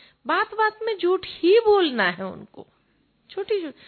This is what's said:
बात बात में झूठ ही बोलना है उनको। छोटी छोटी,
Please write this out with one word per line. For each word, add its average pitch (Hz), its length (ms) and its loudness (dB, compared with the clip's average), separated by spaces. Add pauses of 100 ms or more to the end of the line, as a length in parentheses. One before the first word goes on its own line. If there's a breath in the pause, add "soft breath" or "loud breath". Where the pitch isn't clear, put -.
(260 soft breath)
बात 392 280 -2
बात 427 280 -2
में 440 160 -4
झूठ 359 280 0
ही 392 340 4
बोलना 320 500 2
है 185 160 -8
उनको। - 400 -16 (640)
छोटी 403 320 -4
छोटी, 285 260 -12